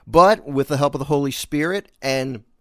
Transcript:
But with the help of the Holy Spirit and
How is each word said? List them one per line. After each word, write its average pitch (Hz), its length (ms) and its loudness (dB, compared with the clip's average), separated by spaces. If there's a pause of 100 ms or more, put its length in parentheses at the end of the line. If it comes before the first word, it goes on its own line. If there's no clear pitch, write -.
But 185 400 4
with 139 220 -2
the 143 100 -2
help 143 160 0
of 147 40 -4
the 139 60 -6
Holy 143 260 -2
Spirit 165 680 -6
and 135 420 -6 (180)